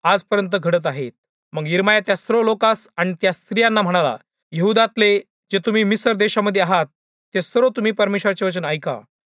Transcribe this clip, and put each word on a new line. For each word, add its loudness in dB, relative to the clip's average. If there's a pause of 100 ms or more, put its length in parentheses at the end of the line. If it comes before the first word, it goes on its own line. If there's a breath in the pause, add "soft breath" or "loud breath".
आजपर्यंत 0
घडत -2
आहेत. -6 (400)
मग -6
इर्माया 2
त्या 0
सर्व 0
लोकांस 0 (100)
आणि -2
त्या 2
स्त्रियांना 0
म्हणाला, 0 (340)
यहुदातले 2 (320)
जे 0
तुम्ही 2
मिसर 2
देशामध्ये 0
आहात, 2 (480)
ते 0
सर्व 2
तुम्ही -2
परमेश्वराचे -2
वचन -4
ऐका. -6 (320)